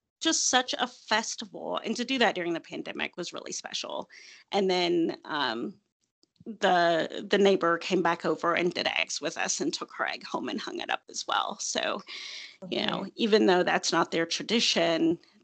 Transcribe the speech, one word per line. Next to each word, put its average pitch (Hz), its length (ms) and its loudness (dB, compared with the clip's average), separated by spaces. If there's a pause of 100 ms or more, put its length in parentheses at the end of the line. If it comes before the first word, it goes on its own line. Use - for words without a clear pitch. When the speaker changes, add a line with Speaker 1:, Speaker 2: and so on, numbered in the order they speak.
(200)
Speaker 1:
just - 280 2
such 254 300 2
a 247 100 0
festival. 190 960 -4
And 220 120 0
to 247 80 -2
do 262 140 0
that 220 160 6
during 170 200 -2
the 156 60 -4
pandemic - 560 -8
was 175 160 -8
really - 200 -10
special. - 560 -8 (440)
And 196 180 2
then, 175 540 2
um, 135 500 -4 (720)
the, 180 840 2
the 202 100 4
neighbor 185 400 6
came 180 240 0
back 170 220 0
over 160 300 0
and 175 180 2
did - 140 -2 (120)
eggs - 220 -2
with - 160 -4
us - 240 -2
and 147 120 -2
took - 240 -8
her - 120 -2
egg - 160 -8
home - 240 -4
and - 120 -6
hung - 200 -8
it - 100 -4
up - 200 -2
as - 180 -8
well. - 320 0
So, - 420 -2 (680)
you - 160 0
know, - 160 0
Speaker 2:
Okay. 196 140 -8
Speaker 1:
even 214 300 4
though 180 160 6
that's 175 300 0
not 165 180 2
their 165 160 0
tradition, 165 920 2 (240)